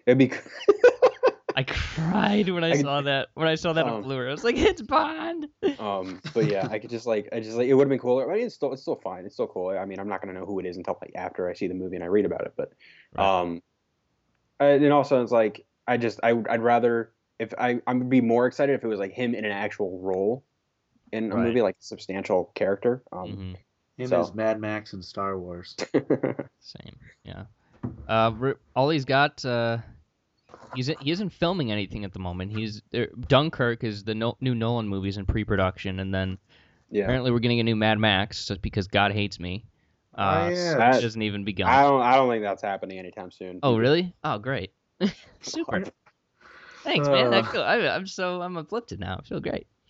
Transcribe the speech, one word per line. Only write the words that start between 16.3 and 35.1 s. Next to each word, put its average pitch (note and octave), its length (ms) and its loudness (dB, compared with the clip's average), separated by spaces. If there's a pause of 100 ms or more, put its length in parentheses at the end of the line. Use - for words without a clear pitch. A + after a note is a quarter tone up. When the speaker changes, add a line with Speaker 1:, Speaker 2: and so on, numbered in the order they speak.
Speaker 1:
I'd A#2 120 0
rather A#2 500 2 (280)
if A2 180 -6
I, B2 300 0
I B2+ 60 0
would B2 160 0
be B2+ 120 6
more A#2+ 260 4
excited C#3 260 2
if B2 100 -2
it A#2 40 -4
was, G#2+ 120 -2
like, G2 140 -4
him A#2+ 220 -2
in G#2+ 100 -6
an G#2 60 0
actual G2 480 -4
role G2 440 -2 (680)
in A2 200 -4
a G2+ 40 -4
Speaker 2:
Right. A#2 120 2
Speaker 1:
movie, A#2+ 160 2
like, F#2+ 160 0
a - 40 -20
substantial F#2+ 720 -4
character. G2+ 460 0 (100)
Um, F#3 160 -10
Speaker 2:
Mm-hmm. F#2+ 260 -10 (500)
Speaker 3:
Him B2+ 60 -6
Speaker 1:
so. F2 120 2
Speaker 3:
as E2+ 140 -4
Mad A2 260 -2
Max G#2+ 320 -8
in F#2+ 80 -12
Star G2 380 -6
Wars. F2+ 360 -14 (100)
Speaker 1:
<laughs> - 720 -4
Speaker 2:
Same, - 380 -20 (260)
yeah. F#2 200 -14 (640)
Uh, A2+ 280 2
Re-, C3 180 -2 (220)
all C3+ 140 2
he's D3 160 0
got, C#3+ 400 0
uh, A#2 320 0 (960)
he's, B2+ 120 -4
he C#3 240 -4
isn't F#3 200 -4
filming E3+ 400 -2
anything G#2 340 -6
at F#2 80 -12
the F#2 60 -14
moment. F#2 360 -6
He's, G#2+ 260 -6 (140)
er, A#2+ 120 0 (200)
Dunkirk C3 560 2
is G#2 200 -6
the A2 120 -4
no-, A2+ 260 -2
new B2+ 140 0
Nolan A2+ 320 0
movie's G2 300 -2